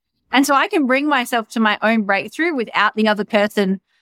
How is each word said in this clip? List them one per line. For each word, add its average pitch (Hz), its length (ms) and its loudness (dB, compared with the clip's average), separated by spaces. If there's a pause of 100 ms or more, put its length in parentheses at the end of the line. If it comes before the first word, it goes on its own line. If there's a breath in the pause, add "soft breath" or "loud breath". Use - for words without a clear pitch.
(320)
And 269 140 4
so 285 80 0
I 277 140 2
can 339 180 0
bring 269 220 0
myself 247 420 -2
to 233 100 -4
my 214 220 0
own 220 220 0
breakthrough 214 500 -2
without 208 420 0
the 220 120 2
other 208 180 0
person 202 540 0 (220)